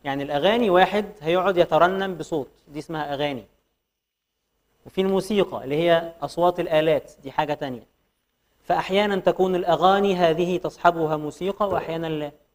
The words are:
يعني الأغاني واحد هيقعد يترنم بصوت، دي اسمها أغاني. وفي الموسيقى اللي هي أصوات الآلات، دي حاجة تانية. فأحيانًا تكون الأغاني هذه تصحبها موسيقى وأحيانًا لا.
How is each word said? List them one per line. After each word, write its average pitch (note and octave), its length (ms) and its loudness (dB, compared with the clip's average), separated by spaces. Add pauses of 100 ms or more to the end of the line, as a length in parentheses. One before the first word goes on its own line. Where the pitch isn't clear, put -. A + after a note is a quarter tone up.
يعني C#3 200 -6
الأغاني F#3 460 0
واحد F#3 360 4 (160)
هيقعد F3 360 0
يترنم F3+ 580 2
بصوت، D3+ 340 -6 (180)
دي D3 120 -14
اسمها D3+ 340 -8
أغاني. C3+ 320 -4 (1400)
وفي - 160 -6
الموسيقى F#3+ 640 0
اللي C3+ 120 -4
هي E3+ 460 2
أصوات F3 380 0
الآلات، D#3+ 520 0 (120)
دي C3+ 80 -14
حاجة D3+ 220 -2
تانية. C3 340 -10 (760)
فأحيانًا G3 520 0
تكون F#3 400 2
الأغاني F#3 600 2
هذه F3 420 2
تصحبها D#3+ 600 0
موسيقى F#3 520 -4
وأحيانًا E3 380 -4
لا. D3+ 240 -6 (240)